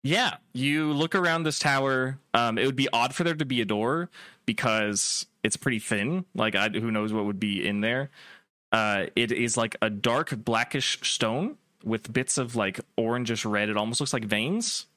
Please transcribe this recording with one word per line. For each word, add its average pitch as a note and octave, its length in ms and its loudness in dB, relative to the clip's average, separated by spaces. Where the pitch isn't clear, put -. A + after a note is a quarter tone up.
Yeah, F#3+ 320 2
you D3 400 0
look D#3 220 0
around E3 300 2
this D3+ 160 0
tower. C3+ 580 2
Um, A#2 240 4
it A#2 80 2
would C3+ 100 0
be C3+ 160 2
odd B2+ 220 0
for - 80 -2
there E3 140 2
to D3+ 80 -2
be B2 160 0
a A2 40 2
door A#2 460 0
because G#2+ 800 0
it's G#2+ 120 4
pretty A#2+ 220 0
thin. A2+ 460 -2
Like, A2 220 0
I, G#2 140 2
who A2+ 200 -2
knows G#2+ 220 0
what G#2+ 120 0
would G2+ 140 -4
be G2+ 260 -2
in G2+ 180 0
there? B2+ 280 -2
Uh, G#2 420 2
it A2+ 160 2
is, A#2+ 260 0
like, A2+ 240 -2
a A2 100 2
dark A#2+ 440 0
blackish A#2+ 540 0
stone C#3+ 480 0
with A2+ 280 -2
bits B2+ 240 0
of, A#2+ 200 -2
like, G2 240 0
orangish A#2 500 0
red. G#2 200 2
It G#2+ 80 0
almost G#2+ 240 0
looks C#3+ 120 -2
like A#2 120 -2
veins B2 640 -2